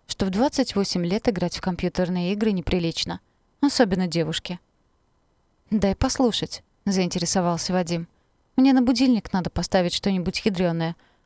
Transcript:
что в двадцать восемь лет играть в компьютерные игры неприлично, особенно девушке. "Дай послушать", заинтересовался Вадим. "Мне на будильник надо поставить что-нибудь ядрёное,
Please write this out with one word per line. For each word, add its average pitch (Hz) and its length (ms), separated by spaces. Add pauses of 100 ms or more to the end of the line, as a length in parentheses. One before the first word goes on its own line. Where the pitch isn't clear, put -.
что - 220
в - 20
двадцать 247 460
восемь 190 280
лет 180 240
играть 180 300
в - 40
компьютерные 180 720
игры 214 180
неприлично, 175 720 (380)
особенно 196 460
девушке. 165 540 (1120)
"Дай 196 240
послушать", - 680 (240)
заинтересовался 180 880
Вадим. 170 340 (480)
"Мне 262 160
на 262 120
будильник 240 500
надо 175 160
поставить 175 440
что-нибудь 185 520
ядрёное, 170 500 (300)